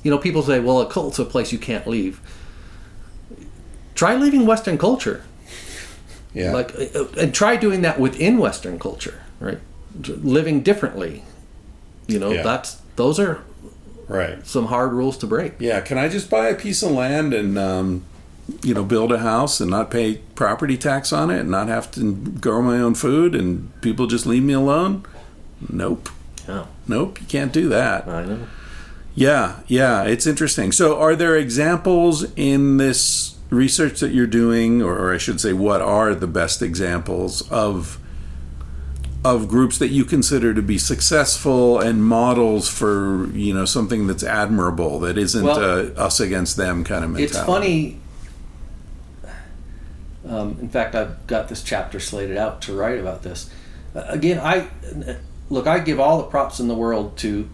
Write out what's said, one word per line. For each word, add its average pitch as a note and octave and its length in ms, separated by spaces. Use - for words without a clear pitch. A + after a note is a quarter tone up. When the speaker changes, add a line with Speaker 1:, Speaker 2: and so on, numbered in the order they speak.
Speaker 1:
You D#3 60
know, C#3+ 80
people D#3+ 240
say, C3 200
"Well, B2+ 180
a A#2 60
cult's D3 340
a B2 60
place A#2+ 260
you A#2 80
can't A2 260
leave." G#2 360
Try G3 200
leaving C#4 300
Western A3 320
culture. A#3 440
Speaker 2:
Yeah. F2+ 180
Speaker 1:
Like, B2 220
uh, C#3 100
and E3 140
try A3+ 240
doing F#3+ 260
that D#3 160
within D#3 400
Western F2+ 400
culture, - 420
right? - 200
Living D3 540
differently. F#2+ 640
You G#2+ 120
know, G2+ 120
Speaker 2:
Yeah. F2 100
Speaker 1:
that's, A#2+ 360
those D3 240
are F#3 200
Speaker 2:
Right. F2+ 380
Speaker 1:
some A#2+ 200
hard B2 280
rules C3 260
to A2+ 80
break. A2+ 320
Speaker 2:
Yeah, A#2 220
can B2+ 160
I C#3 120
just G3 200
buy A3 200
a G3+ 60
piece G3+ 260
of F3+ 100
land C#3 420
and, G2+ 240
um, F#2 460
you B2 100
know, G2+ 100
build A2 280
a A#2 80
house A#2 420
and F#2 80
not G#2+ 220
pay A2 280
property B2+ 400
tax C#3 380
on D3+ 160
it F3+ 120
and - 100
not G2 160
have A2+ 240
to A2+ 220
grow A2 480
my B2 180
own A#2 160
food D#3 400
and F#2 340
people A#2+ 260
just A2+ 180
leave B2 180
me C#3 100
alone? E3 500
Nope. - 380
Speaker 1:
Yeah. F#3+ 140
Speaker 2:
Nope, C#3 340
you - 60
can't C#3 260
do E3 160
that. - 380
Speaker 1:
I - 180
know. G2+ 140
Speaker 2:
Yeah, C3 380
yeah, B2 360
it's A2+ 240
interesting. C#3+ 460
So D3+ 260
are D#3+ 160
there D#3+ 220
examples E3 880
in C#3 420
this - 580
research C3 520
that C#3 100
you're B2 160
doing, A#2 540
or, F#2 160
or F#2 160
I F2 60
should F2 200
say, G2+ 140
what G2 280
are G#2 340
the F#2 120
best E2 360
examples F2 880
of, G2+ 480
of A#2+ 240
groups B2+ 300
that C#3 120
you C#3 140
consider C3 520
to A2 80
be G2+ 160
successful C3 1000
and A2 240
models A2+ 640
for, G2 680
you G2+ 200
know, F#2+ 100
something G#2+ 440
that's F#2+ 160
admirable, F2+ 800
that F2 180
isn't G2 260
Speaker 1:
Well, G#2 160
Speaker 2:
a F#2 320
us - 260
against F#2 380
them F2+ 260
kind E2+ 220
of E2 60
mentality? C#3+ 120
Speaker 1:
it's - 80
funny. F3+ 540
Um, G#2+ 340
in A2+ 80
fact, - 260
I've - 320
got A2+ 220
this A2 120
chapter G2 380
slated G2 380
out G#2+ 260
to G#2 100
write A2 260
about F#2 240
this. - 260
Uh, - 120
again, D#3 320
I, F3 280
look, B2+ 180
I E3+ 120
give D#3 200
all D3+ 180
the - 60
props - 360
in A#2+ 80
the A#2 80
world A2+ 420
to G#2 360